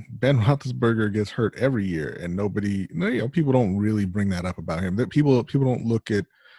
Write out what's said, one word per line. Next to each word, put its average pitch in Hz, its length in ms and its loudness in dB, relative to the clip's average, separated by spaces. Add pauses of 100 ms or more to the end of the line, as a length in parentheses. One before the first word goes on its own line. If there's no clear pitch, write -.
Ben 120 320 2
Roethlisberger 117 720 2
gets 104 160 -2
hurt 110 280 -2
every 120 280 0
year, 80 360 -4
and 87 140 -6
nobody, 101 560 -2
no, 175 160 -2
you 240 120 -2
know, 120 100 -2
people 143 240 2
don't 104 240 4
really 104 280 0
bring 98 240 0
that 90 160 -2
up 92 120 -4
about 85 260 -4
him. 180 120 -2
That 247 160 0
people, 139 320 2
people 135 240 0
don't 113 180 -2
look 113 260 -2
at 101 140 0 (340)